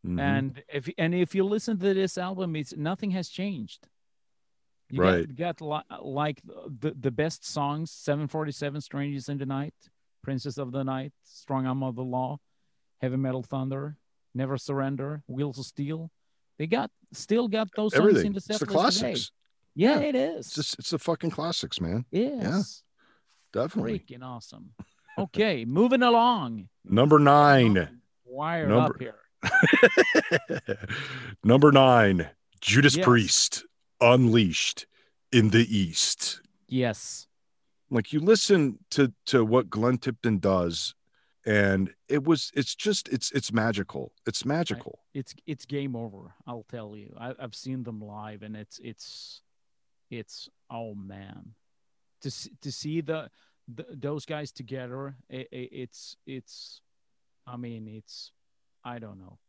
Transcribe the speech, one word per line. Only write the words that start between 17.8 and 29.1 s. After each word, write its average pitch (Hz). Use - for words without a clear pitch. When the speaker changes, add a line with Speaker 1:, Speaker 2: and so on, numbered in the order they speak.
Speaker 2:
songs -
Speaker 1:
Everything. 120
Speaker 2:
in 202
the 190
Speaker 1:
It's -
Speaker 2:
set 214
Speaker 1:
the -
Speaker 2:
list 190
today. -
Speaker 1:
classics. -
Speaker 2:
Yeah, 262
Speaker 1:
Yeah. 294
Speaker 2:
it 285
is. 277
Speaker 1:
It's -
just, -
it's -
the 165
fucking 165
classics, 156
man. 92
Speaker 2:
Yes. 208
Speaker 1:
Yeah, 113
definitely. 208
Speaker 2:
Freaking 127
awesome. 120
Okay, 190
moving 233
along. 226
Speaker 1:
Number 135
nine. 139
Speaker 2:
I'm 80
wired 151
Speaker 1:
Number 175
Speaker 2:
up -
here. 113